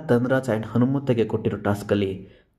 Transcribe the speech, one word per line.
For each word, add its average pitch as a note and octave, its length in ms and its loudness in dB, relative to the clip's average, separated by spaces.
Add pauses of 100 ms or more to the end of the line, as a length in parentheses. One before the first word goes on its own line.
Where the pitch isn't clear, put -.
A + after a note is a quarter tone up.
ಧನ್ರಾಜ್ B2+ 400 2
and A2 180 0
ಹನುಮಂತಗೆ B2+ 580 2
ಕೊಟ್ಟಿರೋ G#2+ 320 -2
ಟಾಸ್ಕಲ್ಲಿ G2+ 720 -2 (300)